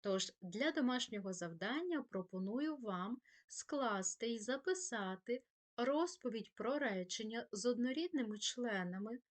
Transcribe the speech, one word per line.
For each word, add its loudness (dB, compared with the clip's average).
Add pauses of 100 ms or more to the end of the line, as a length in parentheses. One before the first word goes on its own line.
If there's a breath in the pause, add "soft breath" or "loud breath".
Тож 2
для 2
домашнього 2
завдання 0
пропоную -2
вам -2 (300 loud breath)
скласти -2
і -2
записати -2 (340)
розповідь 0
про 0
речення -2
з -2
однорідними 2
членами -2 (120)